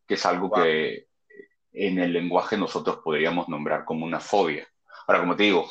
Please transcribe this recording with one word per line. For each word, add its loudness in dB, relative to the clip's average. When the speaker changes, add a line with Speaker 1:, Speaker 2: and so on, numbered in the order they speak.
Speaker 1:
que 0
es -4
algo 0
Speaker 2:
Guau. 2
Speaker 1:
que, 2
eh, -14
en -2
el 0
lenguaje 0
nosotros -2
podríamos 0
nombrar -2
como -4
una -6
fobia. 0
Ahora, 4
como 0
te 2
digo, 4